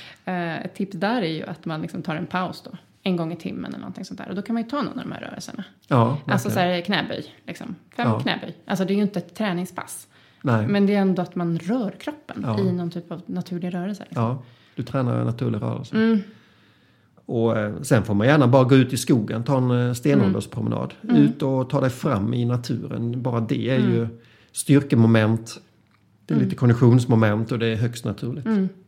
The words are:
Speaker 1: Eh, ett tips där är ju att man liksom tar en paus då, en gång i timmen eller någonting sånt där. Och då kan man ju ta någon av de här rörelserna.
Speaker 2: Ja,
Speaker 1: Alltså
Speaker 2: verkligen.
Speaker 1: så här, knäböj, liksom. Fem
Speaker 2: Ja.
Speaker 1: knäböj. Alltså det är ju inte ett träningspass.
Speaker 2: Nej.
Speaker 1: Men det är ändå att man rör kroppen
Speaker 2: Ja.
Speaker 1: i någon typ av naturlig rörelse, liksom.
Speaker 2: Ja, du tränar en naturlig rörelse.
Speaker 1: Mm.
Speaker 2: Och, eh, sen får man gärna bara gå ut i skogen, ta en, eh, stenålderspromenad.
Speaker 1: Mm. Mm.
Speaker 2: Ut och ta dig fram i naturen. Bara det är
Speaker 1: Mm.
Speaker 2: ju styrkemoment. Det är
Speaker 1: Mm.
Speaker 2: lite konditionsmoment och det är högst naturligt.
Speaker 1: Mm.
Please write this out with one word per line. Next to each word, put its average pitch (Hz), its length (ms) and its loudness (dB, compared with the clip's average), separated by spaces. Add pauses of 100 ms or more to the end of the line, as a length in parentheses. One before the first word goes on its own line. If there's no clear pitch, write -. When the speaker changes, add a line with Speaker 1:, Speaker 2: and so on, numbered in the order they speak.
(280)
Speaker 1:
Eh, 175 380 -6
ett 175 100 -14
tips 190 220 -6
där 214 240 -2
är 160 120 -2
ju 156 100 -6
att - 220 -14
man 156 160 -6
liksom 165 200 -8
tar 156 140 -6
en 170 100 -6
paus 180 400 -6
då, - 60 -18 (320)
en 185 120 0
gång 165 180 -2
i - 20 -8
timmen - 300 -10
eller - 140 -10
någonting - 260 -14
sånt 190 140 -16
där. - 100 -14
Och 190 60 -10
då 196 60 -6
kan 226 120 -6
man 226 100 -2
ju 226 60 -10
ta 285 120 -6
någon - 180 -6
av - 60 -8
de - 60 -8
här - 100 -12
rörelserna. - 420 -12 (240)
Speaker 2:
Ja, 127 300 4 (100)
Speaker 1:
Alltså 202 220 0
Speaker 2:
verkligen. - 40 -2
Speaker 1:
så 202 60 0
här, 180 220 0
knäböj, - 440 -4 (220)
liksom. 175 280 -12 (200)
Fem - 140 -2
Speaker 2:
Ja. 110 100 2
Speaker 1:
knäböj. - 360 -4 (100)
Alltså 190 200 -2
det 185 80 -2
är - 20 2
ju 202 60 2
inte 202 180 -2
ett 175 160 -10
träningspass. - 720 -6 (340)
Speaker 2:
Nej. 113 260 2
Speaker 1:
Men 202 180 4
det 208 100 2
är 202 60 2
ändå 175 200 2
att 175 140 -8
man 170 240 -2
rör 202 400 -4
kroppen - 440 -12
Speaker 2:
Ja. 208 160 -2
Speaker 1:
i 190 120 0
någon 175 200 -4
typ 175 200 -12
av 175 140 -10
naturlig 180 480 -8
rörelse, 190 360 -8
liksom. 117 140 -2
Speaker 2:
Ja, 123 200 -2 (320)
du 127 80 -6
tränar 120 360 -2
en 120 60 -2
naturlig 117 360 -2
rörelse. 120 340 -6
Speaker 1:
Mm. 220 240 4 (1080)
Speaker 2:
Och, 113 320 0
eh, 104 240 -4
sen 131 220 2
får 107 100 -2
man 104 140 4
gärna 143 200 6
bara 127 160 8
gå 127 120 6
ut 131 180 6
i 131 40 0
skogen, 117 460 0
ta 135 140 0
en, 127 140 2 (160)
eh, 123 60 -2
stenålderspromenad. 117 1000 0 (100)
Speaker 1:
Mm. 233 120 2
Mm. 147 120 8
Speaker 2:
Ut - 160 -4
och 131 260 0
ta 139 120 0
dig 131 80 2
fram 117 440 0
i 120 120 0
naturen. 120 760 -4
Bara 120 180 -2
det 117 300 -2
är 131 100 2
Speaker 1:
Mm. 123 140 2
Speaker 2:
ju 117 140 0 (440)
styrkemoment. 113 1080 4 (680)
Det - 80 -4
är - 20 2
Speaker 1:
Mm. - 100 4
Speaker 2:
lite 92 100 -2
konditionsmoment 117 960 4
och 123 80 -2
det 117 80 0
är 113 80 -2
högst 117 300 -4
naturligt. 120 400 -8
Speaker 1:
Mm. 202 240 0 (180)